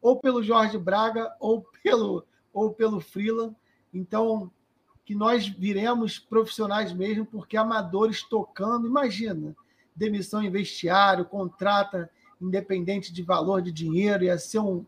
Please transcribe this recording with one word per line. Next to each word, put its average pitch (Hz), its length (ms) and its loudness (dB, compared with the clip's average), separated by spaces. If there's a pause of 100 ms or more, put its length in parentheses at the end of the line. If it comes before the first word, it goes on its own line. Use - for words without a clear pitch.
ou 254 180 6
pelo 247 240 2
Jorge 214 340 4
Braga 220 600 0
ou 220 260 0 (160)
pelo, 214 440 2 (280)
ou 214 200 0
pelo 214 260 0
Freeland. 220 560 -4 (380)
Então, 214 580 -2 (540)
que 208 100 -6
nós 220 320 2
viremos 208 720 -2
profissionais 214 720 0
mesmo, 208 340 -2
porque 220 300 -10
amadores 220 680 0
tocando, 226 640 -2
imagina, 208 680 -2 (400)
demissão 208 480 -2
em 196 60 -2
vestiário, 185 720 2
contrata 196 840 -2 (320)
independente 190 720 -4
de 175 100 -8
valor 180 380 2
de 180 100 -6
dinheiro, 180 540 0
ia 180 120 2
ser 220 220 -2
um, 190 280 -2